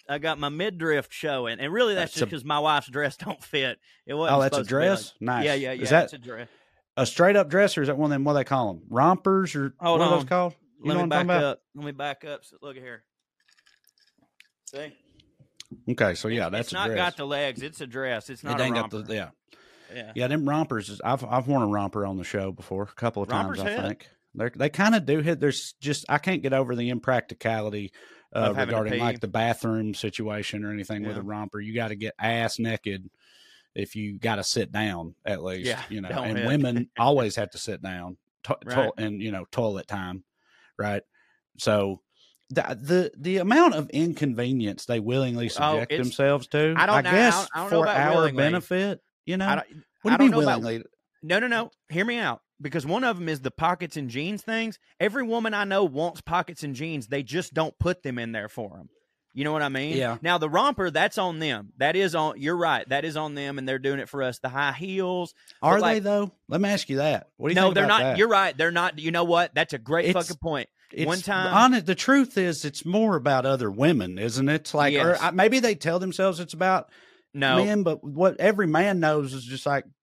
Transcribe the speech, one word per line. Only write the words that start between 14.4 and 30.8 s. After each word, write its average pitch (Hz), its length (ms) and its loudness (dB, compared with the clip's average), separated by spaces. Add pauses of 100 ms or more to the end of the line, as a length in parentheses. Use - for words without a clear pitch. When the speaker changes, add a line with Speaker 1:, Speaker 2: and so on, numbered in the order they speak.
Speaker 1:
See? 143 240 -14 (1000)
Speaker 2:
Okay, 101 240 2
so - 120 -8
yeah, 110 200 -2
Speaker 1:
It's, 87 40 -4
Speaker 2:
that's 107 160 -4
Speaker 1:
it's - 40 -12
Speaker 2:
a 180 40 -8
Speaker 1:
not 196 120 -4
Speaker 2:
dress. 185 100 -2
Speaker 1:
got 180 200 -2
the 147 100 -8
legs. 139 340 -4
It's 156 200 -14
a 139 60 -12
dress. 123 440 -6
It's 123 120 -16
Speaker 2:
It 147 40 -12
Speaker 1:
not 143 120 -2
a 127 40 2
Speaker 2:
ain't 123 120 0
got 110 180 -4
Speaker 1:
romper. 107 140 -8
Speaker 2:
the, 110 60 -6
yeah. 98 160 -6 (640)
Speaker 1:
Yeah. 110 220 -14
Speaker 2:
Yeah, 123 120 -2
them 143 220 0
rompers 139 400 -2
is, 104 160 -12
I've, 127 180 0
I've 120 240 -2
worn 139 140 2
a 107 60 2
romper 104 380 -2
on 95 120 -6
the 90 60 -8
show 95 280 -4
before, 95 320 -8
a 104 40 -10
couple 113 340 -4
of 95 80 -4
Speaker 1:
Rompers 101 300 -2
Speaker 2:
times, 196 100 -4
I - 20 -4
Speaker 1:
hit. 233 160 -4
Speaker 2:
think. - 220 -10 (240)
They're, 113 200 -4
they 143 160 0
kinda 208 300 4
do 151 200 0
hit. 156 200 0
There's 139 400 -2
just, 143 300 -4
I 143 80 2
can't 190 240 -2
get 135 100 -2
over 131 240 0
the 120 140 -2
impracticality, 110 1000 -2 (420)
uh, 113 60 -2 (100)
Speaker 1:
Of 101 80 -2
having 120 160 -2
to 110 80 0
Speaker 2:
regarding, 107 120 -2
Speaker 1:
pee. 120 60 0
Speaker 2:
like, 120 220 -2
the 110 80 -6
bathroom 113 640 -2
situation 104 720 -6
or 104 80 -8
anything 104 320 -8